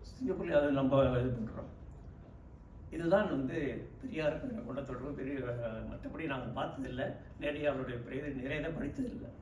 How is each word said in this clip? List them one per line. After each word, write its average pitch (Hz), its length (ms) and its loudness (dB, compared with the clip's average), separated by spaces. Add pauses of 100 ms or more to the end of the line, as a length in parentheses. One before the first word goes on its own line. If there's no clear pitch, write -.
சிங்கப்பூர்ல 175 560 2
அது 143 120 8
நம்ம 135 320 8
இது 127 280 6
பண்றோம். - 400 -4 (1200)
இதுதான் 165 400 6
வந்து 131 580 0 (120)
பெரியாருக்கு 147 640 -2
கொண்ட 127 160 -4
தொடர்பு. 131 320 -6
பெரிய, 135 260 -4 (520)
மற்றபடி 135 360 -6
நாங்க 131 200 -4
பார்த்ததில்லை. 127 600 -4 (340)
நேரடியா 147 260 0
அவருடைய 123 340 0
பெரிய 135 220 -6
நிறைய 139 380 -4
இதை 160 100 -2
படித்ததில்லை. 147 600 -4 (120)